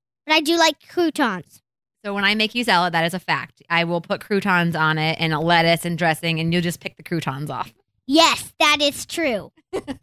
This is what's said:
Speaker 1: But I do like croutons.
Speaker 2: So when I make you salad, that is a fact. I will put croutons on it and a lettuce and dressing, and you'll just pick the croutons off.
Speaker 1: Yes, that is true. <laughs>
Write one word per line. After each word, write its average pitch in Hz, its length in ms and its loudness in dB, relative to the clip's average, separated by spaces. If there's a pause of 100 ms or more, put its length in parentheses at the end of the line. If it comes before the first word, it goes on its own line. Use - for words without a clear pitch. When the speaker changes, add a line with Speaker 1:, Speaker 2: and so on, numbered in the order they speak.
(260)
Speaker 1:
But 311 100 2
I 330 40 4
do 330 180 0
like 320 300 0
croutons. 285 760 -2 (440)
Speaker 2:
So 202 80 -6
when 202 100 -4
I 202 100 4
make 214 220 0
you 240 80 0
salad, 180 300 2
that 165 100 2
is 170 100 0
a 180 60 -4
fact. 135 500 -6
I 170 140 2
will 170 160 -2
put 185 220 -6
croutons 180 520 0
on 156 240 0
it 156 220 -2
and 160 140 0
a 147 60 -2
lettuce 165 440 4
and 170 140 -4
dressing, 165 420 -2
and 165 140 -2
you'll 175 80 2
just 165 180 -4
pick - 160 -14
the 165 80 -20
croutons 151 460 -6
off. 123 240 -8 (340)
Speaker 1:
Yes, 294 520 2
that 302 220 2
is 285 240 -2
true. 240 460 -4 (220)
<laughs> 381 80 -6 (220)